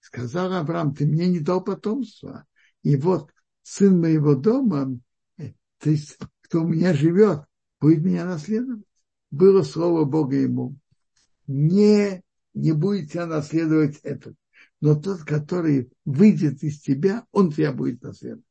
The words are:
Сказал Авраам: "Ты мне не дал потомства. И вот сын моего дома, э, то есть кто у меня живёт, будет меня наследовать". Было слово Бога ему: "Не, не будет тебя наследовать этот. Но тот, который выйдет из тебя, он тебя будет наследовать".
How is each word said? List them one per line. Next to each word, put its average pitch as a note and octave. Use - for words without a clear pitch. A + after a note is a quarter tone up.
Сказал C3+
Авраам: E3
"Ты D3
мне D#3+
не F3+
дал F3+
потомства. -
И D3+
вот D3+
сын F#3+
моего D#3
дома, C#3+
э, B2+
то D3+
есть D3+
кто E3
у E3
меня E3+
живёт, E3+
будет D#3
меня F3
наследовать". G#3
Было F#3+
слово D#3+
Бога C#3
ему: B2+
"Не, F#3+
не C#3+
будет D#3+
тебя E3+
наследовать D#3
этот. -
Но D3
тот, F#3+
который D3+
выйдет D#3
из D3
тебя, F#3+
он F#3+
тебя D3
будет B2+
наследовать". A#2